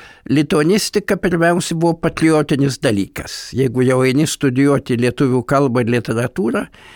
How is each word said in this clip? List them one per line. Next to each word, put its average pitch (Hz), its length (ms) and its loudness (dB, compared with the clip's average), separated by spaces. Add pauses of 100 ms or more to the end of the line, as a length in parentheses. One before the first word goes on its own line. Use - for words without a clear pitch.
(300)
lituanistika 170 880 0
pirmiausia 175 580 0
buvo 165 180 2
patriotinis 151 840 0
dalykas. - 720 -4
Jeigu 127 340 0
jau 127 160 2
eini 135 240 2
studijuoti 135 720 0
lietuvių 123 460 0
kalbą 131 400 0
ir 117 100 0
literatūrą, 190 720 -4 (300)